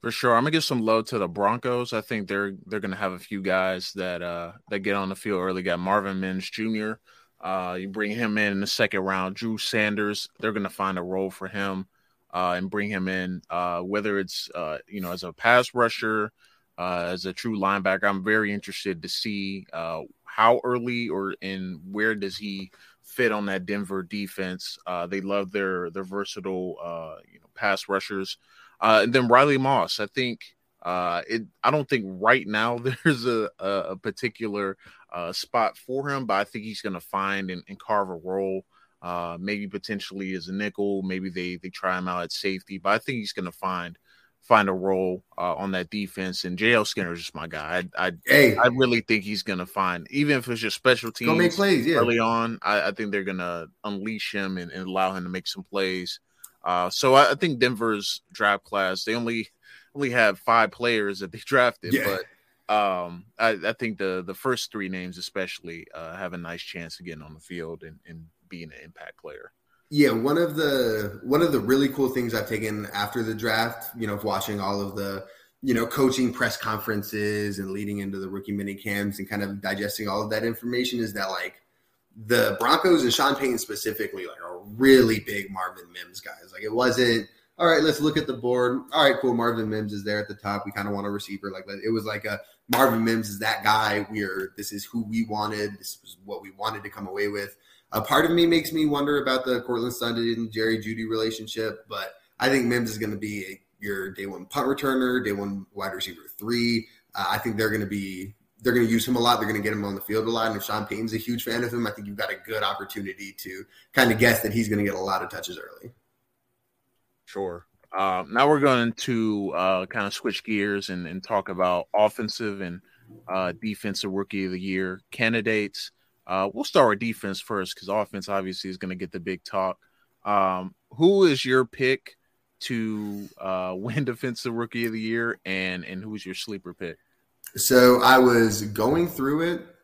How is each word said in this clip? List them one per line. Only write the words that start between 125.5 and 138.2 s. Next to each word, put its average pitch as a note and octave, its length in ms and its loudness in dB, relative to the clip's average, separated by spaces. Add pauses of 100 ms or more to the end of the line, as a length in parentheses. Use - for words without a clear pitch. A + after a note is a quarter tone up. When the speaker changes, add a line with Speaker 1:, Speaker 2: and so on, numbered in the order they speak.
Speaker 1:
Uh, F#2+ 280 -2
we'll C#4 100 -4
start C3+ 240 6
with G#2 120 4
defense G#2+ 380 -4
first F#2+ 380 -4
'cause G2 140 -12
offense G2+ 400 -2
obviously F#2+ 400 -4
is F#2 80 -10
gonna F#2 160 -6
get F2+ 180 -8
the F#2 80 -8
big F2+ 240 -8
talk. F#2+ 340 -2 (460)
Um, F#2+ 500 0 (180)
who F#3+ 320 6
is C#3+ 200 4
your C3 220 4
pick - 500 -2 (440)
to, G#2+ 760 -6
uh, F#2 380 -4
<laughs> - 20 -8
win A#2+ 300 -2
defensive A#2+ 480 -6
rookie A#2 320 -4
of A2 60 -4
the A2+ 80 -6
year, A2+ 440 -2
and, F#2 400 -4
and F#2 180 -10
who's G#2+ 220 -10
your F#2+ 100 -10
sleeper F#2+ 380 -10
pick? E2+ 240 -10 (600)
Speaker 2:
So B2 440 8
I B2+ 180 10
was A2+ 440 8